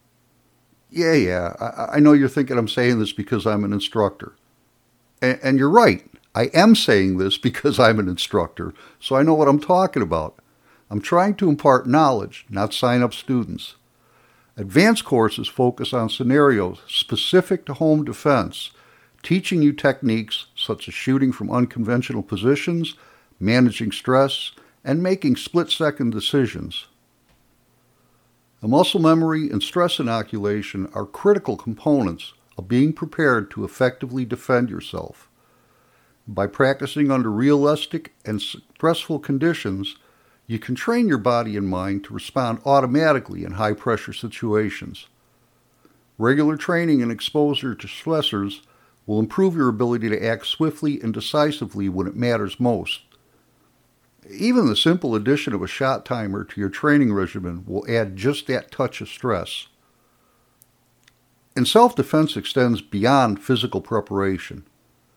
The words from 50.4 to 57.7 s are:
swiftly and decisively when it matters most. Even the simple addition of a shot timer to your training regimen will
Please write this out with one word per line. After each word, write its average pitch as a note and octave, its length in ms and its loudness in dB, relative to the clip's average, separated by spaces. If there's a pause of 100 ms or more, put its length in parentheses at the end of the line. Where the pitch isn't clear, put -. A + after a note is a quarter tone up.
swiftly D3+ 540 -4
and A2+ 120 -4
decisively A2 760 -2
when F#2 180 -2
it - 100 -8
matters A2+ 440 -2
most. A#2+ 420 -2 (1300)
Even G#3 360 2
the G#2+ 100 2
simple D#3+ 380 0
addition B2+ 380 0
of F#2+ 100 -4
a F#2+ 60 -8
shot C3 360 -4
timer G#2 400 -6
to - 160 -12
your G2 100 -2
training D3 420 2
regimen F2+ 540 -4
will G2+ 220 -6